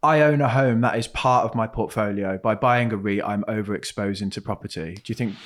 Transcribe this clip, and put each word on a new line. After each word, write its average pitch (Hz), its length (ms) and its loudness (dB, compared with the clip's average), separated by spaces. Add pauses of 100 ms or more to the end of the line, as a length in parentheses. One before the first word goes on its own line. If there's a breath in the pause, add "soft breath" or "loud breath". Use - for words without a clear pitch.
"I 151 180 6
own 151 200 4
a 139 80 2
home 123 320 4
that 120 160 2
is 113 120 -4
part 123 360 2
of 107 80 -4
my 113 140 0
portfolio. 101 760 -2
By 110 140 2
buying 120 380 2
a 104 40 -4
reit, 101 260 -2
I'm 104 200 -2
overexposing 101 880 -4
to - 100 -10
property"? 90 540 -8
Do 104 120 -16
you 110 80 -4
think 104 200 -4 (100)